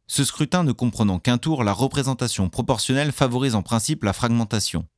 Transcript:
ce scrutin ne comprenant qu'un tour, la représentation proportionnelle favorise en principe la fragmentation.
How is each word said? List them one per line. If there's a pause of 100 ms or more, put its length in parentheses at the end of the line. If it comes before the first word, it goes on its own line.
ce
scrutin
ne
comprenant
qu'un
tour,
la
représentation
proportionnelle
favorise
en
principe
la
fragmentation. (120)